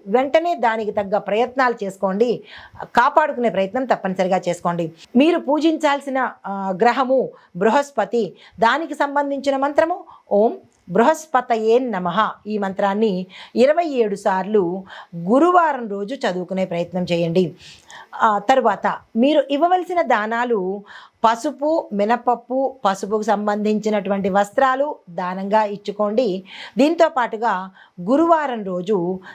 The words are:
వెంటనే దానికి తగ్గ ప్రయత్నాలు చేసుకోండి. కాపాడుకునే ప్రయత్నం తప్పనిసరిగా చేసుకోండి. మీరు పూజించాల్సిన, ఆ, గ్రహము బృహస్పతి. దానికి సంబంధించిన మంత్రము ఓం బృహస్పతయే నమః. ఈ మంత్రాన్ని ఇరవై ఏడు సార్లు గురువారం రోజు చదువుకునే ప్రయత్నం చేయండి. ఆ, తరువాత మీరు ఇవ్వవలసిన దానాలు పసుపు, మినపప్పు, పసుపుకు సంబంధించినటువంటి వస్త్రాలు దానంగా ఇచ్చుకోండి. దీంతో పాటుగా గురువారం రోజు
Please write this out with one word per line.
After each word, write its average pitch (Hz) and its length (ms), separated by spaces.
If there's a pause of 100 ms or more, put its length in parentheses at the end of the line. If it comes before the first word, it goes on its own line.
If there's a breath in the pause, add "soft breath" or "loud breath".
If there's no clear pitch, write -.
వెంటనే 285 480
దానికి 220 380
తగ్గ 202 260
ప్రయత్నాలు 233 680
చేసుకోండి. 196 600 (380 loud breath)
కాపాడుకునే 247 680
ప్రయత్నం 196 360
తప్పనిసరిగా 190 640
చేసుకోండి. 170 440 (240 loud breath)
మీరు 320 220
పూజించాల్సిన, 277 960 (140)
ఆ, 196 360
గ్రహము 247 460 (280 soft breath)
బృహస్పతి. 220 760 (280 loud breath)
దానికి 277 340
సంబంధించిన 277 600
మంత్రము 302 480 (280 loud breath)
ఓం 226 240 (340)
బృహస్పతయే 226 880
నమః. 196 500 (180)
ఈ 214 120
మంత్రాన్ని 196 680 (300 loud breath)
ఇరవై 302 300
ఏడు 226 300
సార్లు 190 680 (320 loud breath)
గురువారం 269 720
రోజు 202 260
చదువుకునే 185 500
ప్రయత్నం 175 480
చేయండి. 170 400 (680 loud breath)
ఆ, 208 160
తరువాత 214 540 (240)
మీరు 277 340
ఇవ్వవలసిన 349 520
దానాలు 220 800 (420 loud breath)
పసుపు, 269 680
మినపప్పు, 240 840 (100)
పసుపుకు 202 380
సంబంధించినటువంటి 208 1080
వస్త్రాలు 262 680 (140)
దానంగా 190 540
ఇచ్చుకోండి. 208 800 (340 loud breath)
దీంతో 320 300
పాటుగా 220 640 (300 soft breath)
గురువారం 277 640
రోజు 185 560 (140 loud breath)